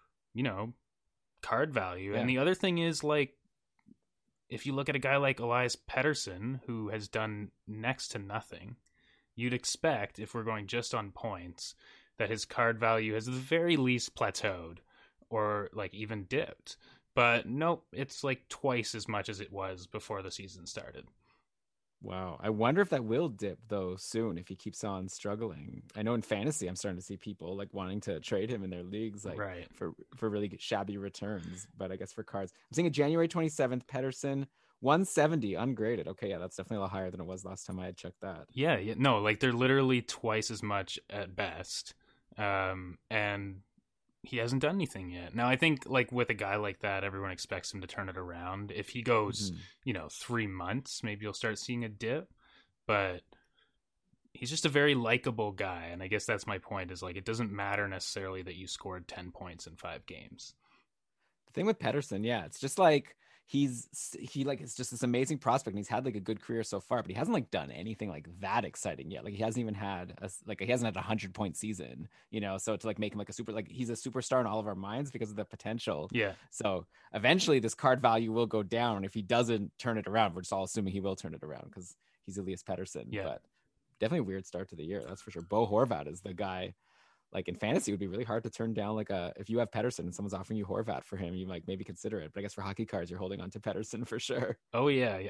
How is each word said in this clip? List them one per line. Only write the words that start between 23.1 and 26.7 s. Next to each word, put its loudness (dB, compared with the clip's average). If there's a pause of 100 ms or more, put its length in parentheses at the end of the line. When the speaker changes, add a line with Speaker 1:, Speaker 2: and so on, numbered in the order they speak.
Speaker 2:
dip, -4 (100)
though, -2
soon -2
if -10
he -10
keeps -8
on -4
struggling. -6 (140)
I -2
know 4
in 2
fantasy, 0
I'm -4